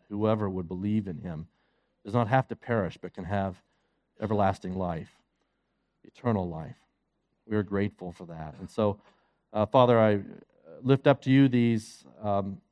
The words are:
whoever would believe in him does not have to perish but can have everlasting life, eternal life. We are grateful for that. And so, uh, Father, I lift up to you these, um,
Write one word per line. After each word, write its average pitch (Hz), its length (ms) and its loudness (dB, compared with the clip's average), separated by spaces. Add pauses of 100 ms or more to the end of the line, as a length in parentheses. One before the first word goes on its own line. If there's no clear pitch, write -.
whoever 107 400 0
would 92 180 -6
believe 98 400 -4
in 82 120 -8
him 85 280 -10 (560)
does 101 100 -12
not 120 140 0
have 131 220 2
to 117 60 -8
perish 104 460 -4
but 90 120 -14
can 95 100 -12
have 98 320 -4 (640)
everlasting 98 540 0
life, 87 340 -6 (920)
eternal 104 440 -4
life. 80 280 -10 (720)
We 110 80 -4
are 104 80 0
grateful 98 480 -4
for 85 140 -16
that. 80 340 -14
And 92 100 -14
so, 104 300 0 (520)
uh, 107 140 0
Father, 123 340 6
I 107 200 4 (640)
lift 131 260 2
up 139 160 4
to 131 80 -2
you 135 160 8
these, 120 560 0 (180)
um, 98 380 -2 (120)